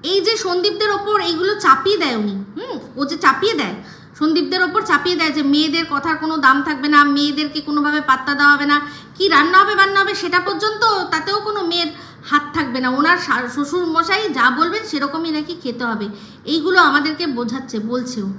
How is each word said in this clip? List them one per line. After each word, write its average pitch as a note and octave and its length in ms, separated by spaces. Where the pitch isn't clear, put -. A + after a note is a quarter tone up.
এই F#4 180
যে G#4+ 160
সন্দীপদের G4+ 540
ওপর G4+ 300
এইগুলো F4 340
চাপিয়ে G4 420
দেয় C#4+ 180
উনি, G#3 160
হুম, D4+ 480
ও C#4 100
যে D4+ 120
চাপিয়ে F#4 360
দেয়, G#3+ 220
সন্দীপদের D#4+ 440
ওপর F4+ 180
চাপিয়ে F4 340
দেয় D#4 160
যে C#4+ 120
মেয়েদের D4+ 460
কথার C#4+ 280
কোনো D#4+ 200
দাম C#4 260
থাকবে D4 240
না, D4 160
মেয়েদেরকে C#4+ 580
কোনোভাবে D4 400
পাত্তা C4 320
দেওয়া C#4+ 220
হবে C#4+ 100
না, D4 160
কি F#4+ 120
রান্না E4 300
হবে G#4 180
বান্না G4 240
হবে G4+ 160
সেটা F4+ 240
পর্যন্ত G#4 720
তাতেও E4 280
কোনো G#4 240
মেয়ের F4 240
হাত D4 200
থাকবে C4 260
না, B3+ 100
ওনার D4+ 280
শা-, B3 380
শ্বশুর D#4 300
মশাই E4+ 440
যা B3+ 200
বলবেন E4+ 340
সেরকমই D#4 480
নাকি D4+ 320
খেতে A#3+ 220
হবে। G#3+ 240
এইগুলো E4 360
আমাদেরকে D4+ 460
বোঝাচ্ছে, A#3+ 520
বলছেও। A3+ 600